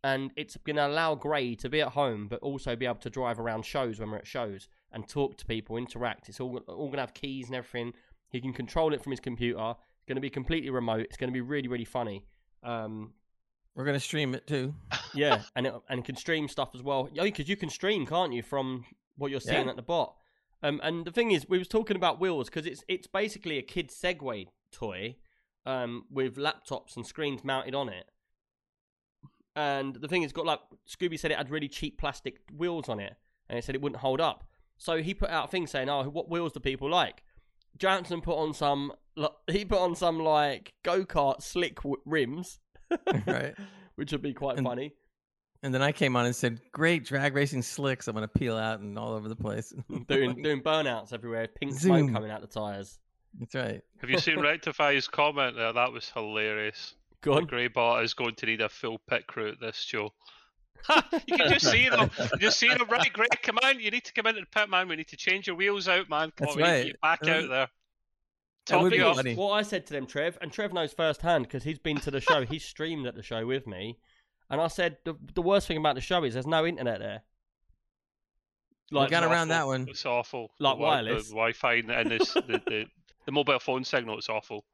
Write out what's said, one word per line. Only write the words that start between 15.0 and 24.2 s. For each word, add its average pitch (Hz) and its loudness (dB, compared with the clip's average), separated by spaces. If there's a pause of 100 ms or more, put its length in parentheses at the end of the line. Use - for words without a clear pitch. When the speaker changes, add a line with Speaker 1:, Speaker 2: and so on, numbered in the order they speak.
Speaker 1:
yeah, 143 4
Speaker 2:
<laughs> - -10
Speaker 1:
and 127 0
it, 113 -4 (140)
and 123 -4
it - -10
can - -8
stream 156 -2
stuff - -4
as 123 -16
well. 139 -2 (100)
Oh, 202 2
'cause 151 -6
you 202 0
can 160 -6
stream, 190 0
can't 160 0
you, 117 -4
from 131 -4 (320)
what 139 -6
you're 135 -4
seeing - 0
Speaker 2:
Yeah. 131 -2
Speaker 1:
at - -8
the 117 -12
bot? 170 -2 (500)
Um, 147 0
and 165 -4
the 170 -8
thing 226 2
is, 151 2
we 185 4
was 185 -2
talking 214 2
about 170 2
wheels 170 0
'cause 156 -6
it's, - -10
it's 185 -4
basically 196 -4
a 123 -4
kid's - -6
Segway 135 -4 (240)